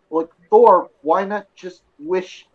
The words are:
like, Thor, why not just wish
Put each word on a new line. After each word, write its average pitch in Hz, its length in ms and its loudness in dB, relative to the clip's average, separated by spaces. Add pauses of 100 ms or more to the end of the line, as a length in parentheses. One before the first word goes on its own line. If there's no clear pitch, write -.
(100)
like, 160 200 -6 (200)
Thor, 214 400 4 (120)
why 175 240 -4
not 202 300 -10
just - 280 -20 (160)
wish 180 560 -10